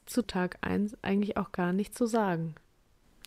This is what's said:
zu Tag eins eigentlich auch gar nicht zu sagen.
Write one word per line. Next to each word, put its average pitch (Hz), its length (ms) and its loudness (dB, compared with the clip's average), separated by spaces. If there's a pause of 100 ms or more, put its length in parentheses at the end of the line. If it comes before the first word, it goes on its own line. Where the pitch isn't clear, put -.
zu - 160 0
Tag 180 400 -2
eins 202 420 0
eigentlich 202 320 2
auch 196 160 -2
gar 175 220 0
nicht 196 220 -2
zu 247 100 2
sagen. 180 500 0 (720)